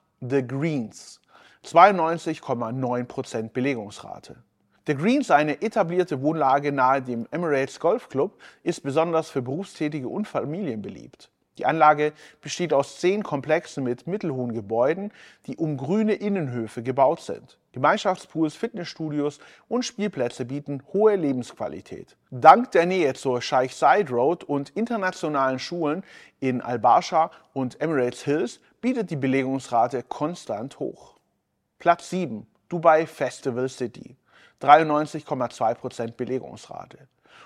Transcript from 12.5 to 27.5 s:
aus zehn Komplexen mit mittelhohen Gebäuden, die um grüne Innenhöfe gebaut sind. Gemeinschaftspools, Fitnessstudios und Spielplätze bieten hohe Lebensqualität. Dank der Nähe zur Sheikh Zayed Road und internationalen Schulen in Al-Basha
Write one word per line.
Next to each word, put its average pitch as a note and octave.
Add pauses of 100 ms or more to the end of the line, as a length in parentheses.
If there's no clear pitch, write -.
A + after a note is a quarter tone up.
aus C#3
zehn G3
Komplexen D3
mit B2
mittelhohen C#3+
Gebäuden, A#2+ (360)
die -
um D#3
grüne G3+
Innenhöfe B2+
gebaut C3
sind. - (140)
Gemeinschaftspools, D#3+
Fitnessstudios D#3 (260)
und A#3+
Spielplätze C3+
bieten C#3 (100)
hohe G#3
Lebensqualität. B2 (140)
Dank D#3
der E3+
Nähe F3
zur B2
Sheikh C3
Zayed D#3
Road C3
und C#3+
internationalen F3+
Schulen E3+ (340)
in B2+
Al-Basha B2 (220)